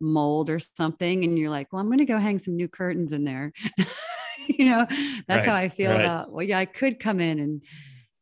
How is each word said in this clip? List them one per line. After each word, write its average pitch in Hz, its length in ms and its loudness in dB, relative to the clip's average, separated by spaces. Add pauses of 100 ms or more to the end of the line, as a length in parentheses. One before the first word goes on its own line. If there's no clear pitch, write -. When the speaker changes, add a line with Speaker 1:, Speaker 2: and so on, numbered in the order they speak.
Speaker 1:
mold 156 500 2
or 160 80 -2
something. 170 680 -2
And 165 140 2
you're 156 120 0
like, 143 220 -6
"Well, 190 80 -6
I'm 208 100 -2
gonna 277 160 4
go 220 120 2
hang 202 200 2
some 175 180 -4
new 170 120 -2
curtains 175 440 -4
in 147 120 0
there." 139 280 -4 (260)
<laughs> 190 80 2 (640)
You 277 180 4
know, 240 200 6 (400)
that's - 20 -6
Speaker 2:
Right. 190 180 2
Speaker 1:
how 214 80 4
I 185 140 0
feel 190 240 0
Speaker 2:
Right. 185 100 4
Speaker 1:
about, 170 300 0
"Well, 170 140 -4
yeah, 196 120 0
I 190 80 0
could 262 340 -2
come 208 200 0
in 160 200 0
and 147 220 -4 (580)